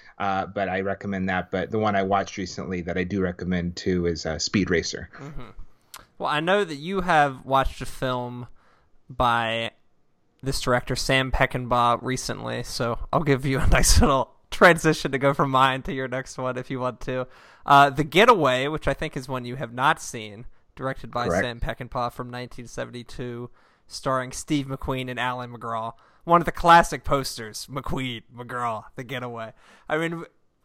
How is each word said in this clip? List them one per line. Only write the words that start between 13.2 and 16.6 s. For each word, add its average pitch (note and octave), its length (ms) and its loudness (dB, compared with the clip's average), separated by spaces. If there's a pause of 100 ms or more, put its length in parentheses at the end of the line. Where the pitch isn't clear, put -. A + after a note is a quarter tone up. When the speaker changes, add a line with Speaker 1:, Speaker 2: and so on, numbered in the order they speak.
Speaker 2:
give C#3 220 2
you C3+ 140 0
a - 80 4
<laughs> - 0 -
nice - 340 8
little C3+ 320 4 (160)
transition E3 640 6
to C3+ 80 2
go C#3 160 4
from C#3+ 160 2
mine C3 320 4
to F#3+ 100 -6
your C3 140 -4
next B2+ 320 -8
one B2+ 180 -4
if B2+ 140 -8